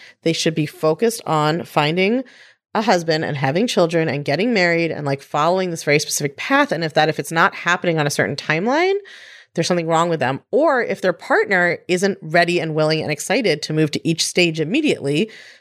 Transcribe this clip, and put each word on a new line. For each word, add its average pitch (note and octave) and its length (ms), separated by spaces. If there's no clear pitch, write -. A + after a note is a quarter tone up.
they E3 100
should D#3+ 200
be D#3 140
focused E3 580
on D#3 380
finding F#3 640
a A3 80
husband E3 420
and D3 120
having D3+ 320
children E3 400
and C#3+ 160
getting F3 280
married E3+ 380
and, D3 160
like, C#3 160
following F3 480
this E3 140
very C#3+ 160
specific - 360
path. C#4 360
And D#3+ 100
if D#3 120
that, D#3 140
if D#3 120
it's C#3+ 100
not E3 240
happening F3 460
on D3 80
a - 20
certain C3 240
timeline, C4 640
there's D#3+ 140
something F3 180
wrong E3 220
with E3 100
them. C3 320
Or C4+ 320
if - 180
their F#3 120
partner F#3 720
isn't F#3 340
ready E3+ 380
and D#3+ 160
willing D#3 280
and A#2 100
excited F3+ 500
to - 100
move D#3 200
to - 160
each D#3+ 180
stage E3+ 320
immediately, E3+ 720